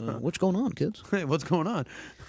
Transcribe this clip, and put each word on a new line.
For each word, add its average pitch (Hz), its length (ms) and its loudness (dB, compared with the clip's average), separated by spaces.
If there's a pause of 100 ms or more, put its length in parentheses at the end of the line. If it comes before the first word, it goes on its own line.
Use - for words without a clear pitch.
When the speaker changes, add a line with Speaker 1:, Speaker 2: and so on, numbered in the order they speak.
(200)
Speaker 1:
what's 135 180 -2
going 185 200 4
on, 247 160 0
kids? - 340 -2
Speaker 2:
<laughs> - 40 -14
Hey, 196 120 2
what's 147 220 2
going 170 220 4
on? 190 180 0 (420)